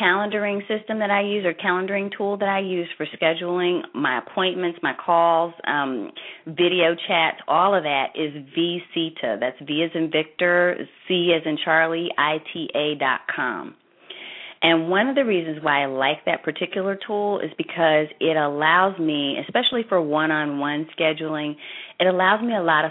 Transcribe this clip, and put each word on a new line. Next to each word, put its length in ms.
calendaring 680
system 320
that 120
I 120
use 240
or 80
calendaring 600
tool 220
that 100
I 100
use 380
for 100
scheduling 760
my 240
appointments, 640
my 120
calls, 600
um, 440
video 500
chats, 400
all 280
of 100
that 320
is 160
V 260
sita. 460
That's 220
V 240
as 100
in 160
Victor, 680
C 280
as 120
in 180
Charlie, 440
I 200
T 220
A 240
dot 220
com. 420
And 260
one 180
of 80
the 100
reasons 380
why 200
I 40
like 380
that 180
particular 640
tool 340
is 180
because 500
it 180
allows 600
me, 380
especially 400
for 140
one-on-one 880
scheduling, 580
it 60
allows 360
me 120
a 80
lot 240
of 40